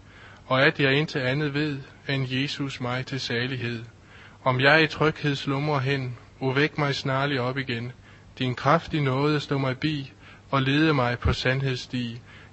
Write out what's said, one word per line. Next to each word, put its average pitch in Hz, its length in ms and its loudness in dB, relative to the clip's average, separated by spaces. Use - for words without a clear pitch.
og 131 200 4
at 156 140 2
jeg 135 140 4
intet 151 280 0
andet 139 320 0
ved, 147 260 -4
end 135 200 -2
Jesus 135 520 -4
mig 127 240 -4
til 135 140 -8
salighed. 120 640 -4
Om 127 160 2
jeg 147 240 6
i 151 40 4
tryghed 147 480 0
slumrer 143 440 -2
hen, 127 380 -2
o 135 100 -2
væk 143 280 0
mig 143 180 0
snarlig 139 460 -2
op 127 160 -4
igen. 123 340 -6
Din 127 160 0
kraftige 151 480 2
nåde 139 360 2
stå 139 180 -2
mig 131 200 0
bi, 147 360 -4
og 135 100 4
lede 147 320 4
mig 123 260 2
på 127 140 2
sandhedssti. 127 880 -2